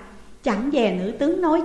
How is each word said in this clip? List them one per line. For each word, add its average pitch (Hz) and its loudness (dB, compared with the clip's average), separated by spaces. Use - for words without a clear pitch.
Chẳng 233 0
dè 220 2
nữ 190 -2
tướng 320 0
nói 330 2